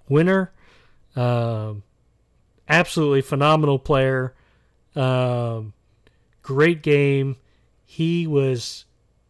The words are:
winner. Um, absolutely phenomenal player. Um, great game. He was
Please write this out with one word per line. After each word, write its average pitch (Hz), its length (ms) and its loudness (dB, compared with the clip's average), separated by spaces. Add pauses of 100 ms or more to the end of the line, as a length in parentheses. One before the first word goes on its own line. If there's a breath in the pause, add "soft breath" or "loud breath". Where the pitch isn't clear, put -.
winner. 180 420 2 (640 soft breath)
Um, 117 680 -2 (840)
absolutely 151 520 2
phenomenal 143 580 2
player. 131 540 -2 (640)
Um, 123 760 -2 (680)
great 151 420 0
game. 139 540 2 (480)
He 165 420 -2
was 135 580 -2 (440)